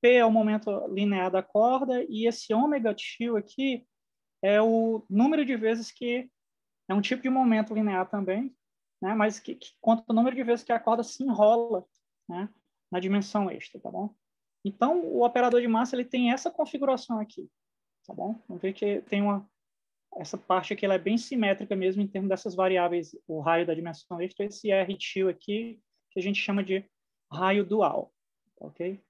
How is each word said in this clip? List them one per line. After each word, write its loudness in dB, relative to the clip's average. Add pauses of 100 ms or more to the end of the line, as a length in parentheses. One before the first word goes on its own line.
P 8
é 8
o 6
momento 0
linear 0
da 0
corda 2
e -2
esse -2
ômega 2
til -6
aqui -4 (560)
é 4
o 2
número 4
de -2
vezes -2
que, -4 (600)
é -2
um 4
tipo -2
de 0
momento 2
linear 0
também, -2 (460)
né? -2
Mas 0
que, -12
que -20
conta 2
o 0
número 2
de -2
vezes 0
que 0
a 2
corda 0
se -8
enrola, 4 (420)
né? -8 (440)
Na -2
dimensão 0
extra, -14
tá -12
bom? -8 (500)
Então, 0
o 0
operador 4
de 0
massa, 2
ele -2
tem 0
essa -2
configuração -2
aqui, -10 (580)
tá -18
bom? -6
Vamos -12
ver -4
que -2
tem -2
uma, -2 (680)
essa -12
parte -2
aqui, -6
ela 2
é 2
bem -2
simétrica -2
mesmo 0
em -2
termos -4
dessas -4
variáveis, 0 (100)
o -6
raio 2
da 0
dimensão -10
extra, -6
esse -6
R 2
til -2
aqui, -6 (300)
que -8
a -4
gente -2
chama -2
de -4 (480)
raio 0
dual, 0 (460)
ok? -10